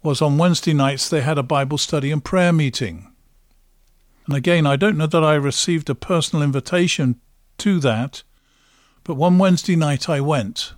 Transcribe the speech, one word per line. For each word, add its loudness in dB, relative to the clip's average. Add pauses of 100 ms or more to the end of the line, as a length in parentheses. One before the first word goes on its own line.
Was -2
on 2
Wednesday 2
nights 0
they 0
had -2
a -2
Bible -2
study -2
and -2
prayer 2
meeting. -2 (1120)
And -2
again, 2
I 2
don't 2
know 0
that 2
I 4
received -2
a -2
personal -2
invitation 0 (380)
to 0
that, -2 (800)
but -6
one 4
Wednesday 2
night 0
I 0
went. -4